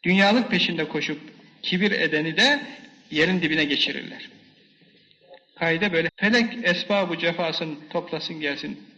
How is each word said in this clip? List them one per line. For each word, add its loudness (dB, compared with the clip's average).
dünyalık 4
peşinde 0
koşup -4
kibir 2
edeni 0
de 4
yerin 2
dibine 2
geçirirler. -4
Kaide 0
böyle. 2
Felek 2
esbabı 0
cefasını -2
toplasın -6
gelsin. -6